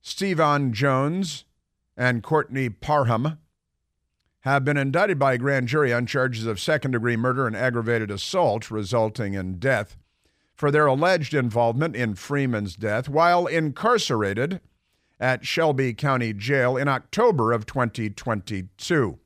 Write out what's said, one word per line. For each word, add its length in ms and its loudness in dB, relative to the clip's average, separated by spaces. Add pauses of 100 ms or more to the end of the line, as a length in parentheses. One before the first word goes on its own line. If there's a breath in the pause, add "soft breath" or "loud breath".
Stevon 680 0
Jones 720 0 (500)
and 260 0
Courtney 460 0
Parham, 720 0 (1000)
have 260 0
been 100 2
indicted 420 2
by 140 4
a 60 0
grand 300 0
jury 260 2
on 100 0
charges 400 -2
of 160 -4
second-degree 560 0
murder 300 0
and 100 -4
aggravated 540 0
assault 600 -2
resulting 640 -2
in 260 -6
death 380 -2 (580)
for 180 -2
their 140 4
alleged 480 2
involvement 600 0
in 220 -2
Freeman's 580 -4
death 340 -2
while 380 2
incarcerated 1120 0 (600)
at 260 -2
Shelby 480 0
County 380 0
Jail 440 0
in 120 0
October 640 2
of 120 0
twenty 460 -4
twenty-two. 1160 -4